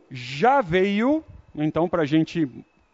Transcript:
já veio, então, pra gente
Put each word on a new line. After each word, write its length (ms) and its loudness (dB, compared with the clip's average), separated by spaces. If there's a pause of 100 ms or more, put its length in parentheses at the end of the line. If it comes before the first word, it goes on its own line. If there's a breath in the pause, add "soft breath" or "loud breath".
já 500 0
veio, 640 0 (300)
então, 340 -2
pra 160 0
gente 460 0 (440)